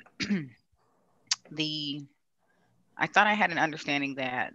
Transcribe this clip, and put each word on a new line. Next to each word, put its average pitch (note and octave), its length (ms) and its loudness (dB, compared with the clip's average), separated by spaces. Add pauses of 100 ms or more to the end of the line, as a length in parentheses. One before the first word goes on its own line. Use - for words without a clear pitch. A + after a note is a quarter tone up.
(180)
<clears throat> D#3+ 320 -2 (1000)
the, D3+ 520 -4 (920)
I D#3+ 100 0
thought G#3 220 6
I G#3 60 4
had F3+ 180 2
an D#3 60 -2
understanding C#3+ 580 0
that B2+ 380 -4